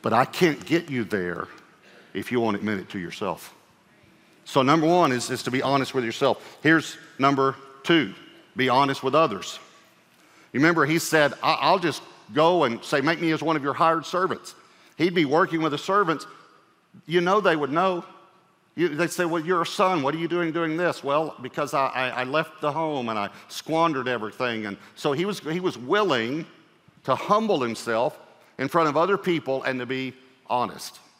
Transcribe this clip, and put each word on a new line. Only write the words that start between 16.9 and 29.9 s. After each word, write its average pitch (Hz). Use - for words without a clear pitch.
You 175
know 190
they 180
would 143
know. 175
You, 170
they'd 151
say, 180
"Well, 165
you're 170
a 165
son. 185
What 139
are 160
you 165
doing 170
doing 160
this?" 170
"Well, 147
because 127
I, 135
I, 127
I 127
left 151
the 151
home 147
and 110
I 101
squandered 151
everything." 110
And 98
so 147
he 160
was, 202
he 160
was 156
willing 147
to 131
humble 202
himself 117
in 131
front 160
of 139
other 180
people 143
and 127
to 123
be 131